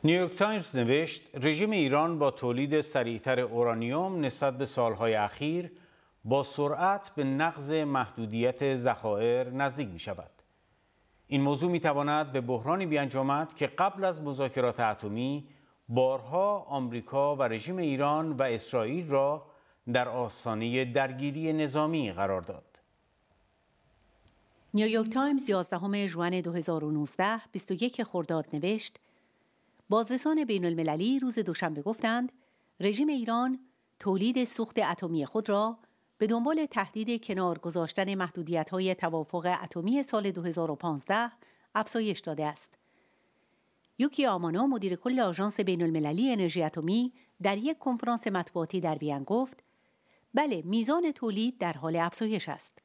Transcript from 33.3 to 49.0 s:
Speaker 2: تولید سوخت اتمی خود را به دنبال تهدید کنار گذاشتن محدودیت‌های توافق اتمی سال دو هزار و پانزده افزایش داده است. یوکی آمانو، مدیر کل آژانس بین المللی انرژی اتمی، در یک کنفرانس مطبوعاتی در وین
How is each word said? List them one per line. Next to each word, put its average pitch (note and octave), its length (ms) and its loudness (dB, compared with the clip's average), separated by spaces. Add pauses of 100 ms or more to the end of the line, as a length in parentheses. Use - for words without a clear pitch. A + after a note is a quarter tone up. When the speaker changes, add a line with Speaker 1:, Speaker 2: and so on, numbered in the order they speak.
Speaker 2:
تولید G#3+ 460 2
سوخت A3+ 340 -4
اتمی E3 480 0
خود A3 220 -4
را G#3+ 300 0 (400)
به G#3+ 80 2
دنبال C4+ 400 2
تهدید A3 580 -2
کنار F#3 340 0
گذاشتن F3 560 -2
محدودیت‌های F3+ 800 -2
توافق E3+ 680 -2
اتمی F#3+ 400 -2
سال G#3 280 -2
دو F3 120 -6
هزار E3 280 -2
و D3 40 -2
پانزده F3 580 -2 (420)
افزایش G#3+ 460 -2
داده D3+ 260 -4
است. - 280 -8 (1200)
یوکی C#4 280 2
آمانو، F3+ 400 2
مدیر G3 300 0
کل B3+ 240 0
آژانس G3 400 0
بین F3+ 220 2
المللی E3 500 2
انرژی F3+ 300 0
اتمی، F3+ 500 0 (300)
در G3+ 160 2
یک D4+ 200 -2
کنفرانس A#3 480 -2
مطبوعاتی F#3 540 -2
در D#3+ 180 0
وین C#3+ 260 -4